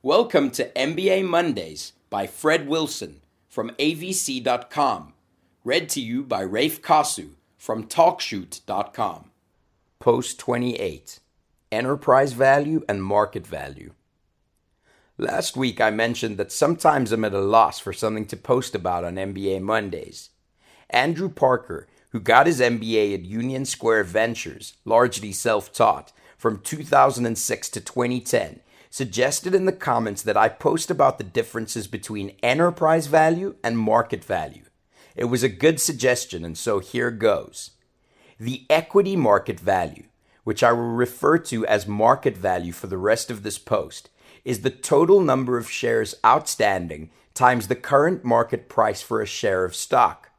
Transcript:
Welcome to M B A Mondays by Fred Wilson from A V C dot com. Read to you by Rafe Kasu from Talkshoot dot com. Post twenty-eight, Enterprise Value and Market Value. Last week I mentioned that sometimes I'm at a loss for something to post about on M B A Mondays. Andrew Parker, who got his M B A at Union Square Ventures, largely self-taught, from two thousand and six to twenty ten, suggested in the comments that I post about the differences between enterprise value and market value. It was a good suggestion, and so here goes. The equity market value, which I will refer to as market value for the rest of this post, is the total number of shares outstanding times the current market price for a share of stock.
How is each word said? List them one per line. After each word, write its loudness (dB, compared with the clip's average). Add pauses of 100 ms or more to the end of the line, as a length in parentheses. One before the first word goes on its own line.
Welcome 2
to -4
M -2
B 0
A 2
Mondays -2 (180)
by -4
Fred 0
Wilson -6 (280)
from -6
A 0
V -10
C -6
dot -2
com. -2 (500)
Read -2
to -4
you -4
by -4
Rafe -2
Kasu 0 (220)
from -8
Talkshoot 0
dot -4
com. -6 (680)
Post 0
twenty-eight, -6 (500)
Enterprise 2
Value 2
and -2
Market 0
Value. -12 (1300)
Last -4
week -4
I 4
mentioned -4
that -6
sometimes 2
I'm 0
at -2
a -2
loss 4
for -10
something -4
to -10
post -2
about -4
on -8
M -8
B -4
A -6
Mondays. -6 (600)
Andrew 0
Parker, -2 (220)
who -8
got 6
his 0
M 4
B 0
A 2
at -8
Union -6
Square 0
Ventures, -4 (100)
largely 2
self-taught, 0 (260)
from -2
two -10
thousand 2
and -2
six -6
to -10
twenty -4
ten, -2 (280)
suggested -2
in 2
the 2
comments -2
that 0
I 4
post -2
about 2
the -10
differences -6
between -10
enterprise 2
value 2 (100)
and 0
market 2
value. -6 (520)
It -2
was 0
a 2
good 2
suggestion, -2
and -10
so 0
here -4
goes. -2 (680)
The -8
equity 2
market 2
value, -2 (400)
which -2
I 6
will 0
refer 2
to -4
as 0
market 2
value -4
for -14
the -6
rest 0
of -10
this -8
post, -6 (340)
is -4
the -2
total 4
number 0
of -6
shares -2
outstanding 2 (240)
times 4
the 0
current 2
market 0
price 0
for -4
a -4
share 0
of -6
stock. 0